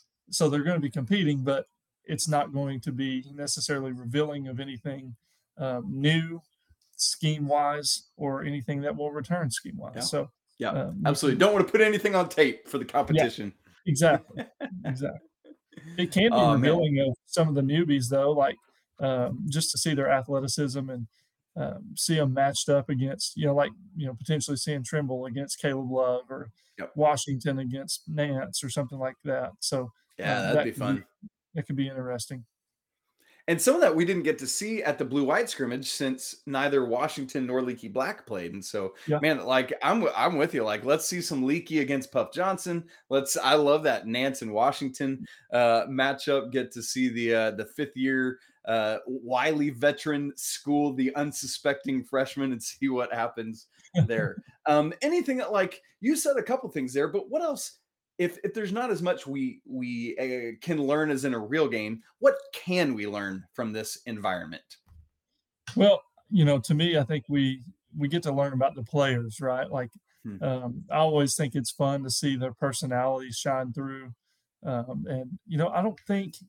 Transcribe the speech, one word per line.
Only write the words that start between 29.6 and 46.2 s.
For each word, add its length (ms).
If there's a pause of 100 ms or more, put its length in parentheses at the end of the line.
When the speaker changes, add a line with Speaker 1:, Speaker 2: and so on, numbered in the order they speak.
Speaker 2:
Yeah, 200
Speaker 1:
um, 60
Speaker 2:
that'd 120
Speaker 1:
that 100
Speaker 2:
be 60
Speaker 1:
could 80
be, 0
Speaker 2:
fun. 260 (480)
Speaker 1:
that 100
could 120
be 120
interesting. 580 (1000)
Speaker 2:
And 120
some 140
of 80
that 140
we 100
didn't 180
get 160
to 80
see 360
at 160
the 60
blue-white 440
scrimmage 400
since 560
neither 400
Washington 640
nor 160
Leaky 240
Black 400
played. 260
And 100
so, 300 (140)
Speaker 1:
Yeah. 140
Speaker 2:
man, 220
like, 380
I'm, 340
I'm 220
with 160
you. 100
Like, 220
let's 220
see 120
some 240
Leaky 360
against 320
Puff 200
Johnson. 560 (220)
Let's, 280
I 180
love 280
that 220
Nance 380
and 100
Washington, 720 (260)
uh, 360
matchup. 640